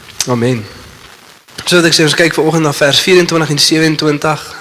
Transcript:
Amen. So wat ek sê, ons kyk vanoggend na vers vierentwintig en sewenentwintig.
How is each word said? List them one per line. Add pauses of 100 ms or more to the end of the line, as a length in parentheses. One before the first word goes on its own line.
(260)
Amen. (1000)
So
wat
ek
sê,
ons
kyk
vanoggend
na
vers
vierentwintig
en
sewenentwintig. (160)